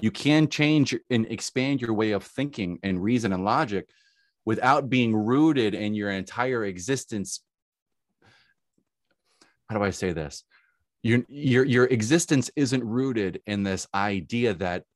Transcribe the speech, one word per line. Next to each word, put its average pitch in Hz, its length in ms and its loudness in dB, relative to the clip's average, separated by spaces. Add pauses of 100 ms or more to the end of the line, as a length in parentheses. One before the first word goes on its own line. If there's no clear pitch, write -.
you 110 100 0
can 151 380 2
change 151 440 2 (160)
and 113 180 2
expand 131 520 -4
your 113 140 -2
way 107 180 2
of 98 140 -2
thinking 110 580 -6
and 92 180 -2
reason 113 300 0
and 92 140 -2
logic 110 420 -2 (560)
without 123 460 2
being 120 260 4
rooted 123 580 2
in 104 200 -2
your 104 160 -2
entire 113 560 -4
existence. 98 800 -6 (2250)
How 110 80 -4
do 101 80 2
I 95 60 2
say 92 200 -2
this? 78 320 -8 (580)
Your, 120 280 2
your, 135 340 2
your 123 220 4
existence 127 720 2
isn't 131 260 0
rooted 110 640 -2
in 101 160 -2
this 95 320 -4
idea 101 600 0
that 90 280 -4 (120)